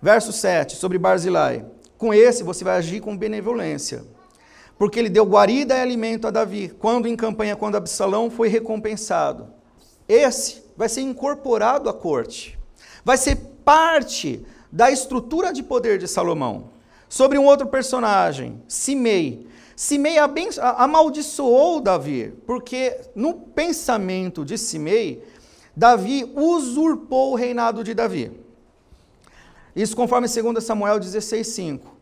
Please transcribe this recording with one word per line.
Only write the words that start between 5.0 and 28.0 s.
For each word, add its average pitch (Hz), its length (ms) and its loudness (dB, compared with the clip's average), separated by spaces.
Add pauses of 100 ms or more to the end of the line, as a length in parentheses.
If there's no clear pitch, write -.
deu 202 160 4
guarida 214 500 4
e 254 60 0
alimento 226 460 -4
a 220 40 -4
Davi, 202 480 -4
quando 233 300 0
em 233 60 -4
campanha, 220 420 -4
quando 208 180 -4
Absalão 202 540 -2
foi 233 180 0
recompensado. 214 1000 -4 (600)
Esse - 560 2 (140)
vai 220 100 -2
ser 226 140 -4
incorporado 262 880 -2
à - 40 -4
corte. - 640 -6 (460)
Vai 254 140 4
ser 277 180 2 (300)
parte 285 800 2 (260)
da 226 180 6
estrutura 277 640 -2
de 269 100 -8
poder 233 380 0
de 175 80 -8
Salomão. 147 640 -4 (400)
Sobre 269 280 4
um 277 80 6
outro 277 220 6
personagem, 185 1000 0
Simei. 214 800 -2 (300)
Simei 285 420 0
abenço-, 302 440 0
a-, 247 220 2
amaldiçoou 302 1000 4
Davi, 143 520 -2 (140)
porque 247 540 -4 (120)
no 277 200 -2
pensamento 190 1120 -4
de 185 120 -8
Simei, 170 640 -2 (540)
Davi 240 600 4
usurpou 285 960 0
o 262 40 -2
reinado 233 480 -2
de 214 120 -8
Davi. 185 360 -4 (1400)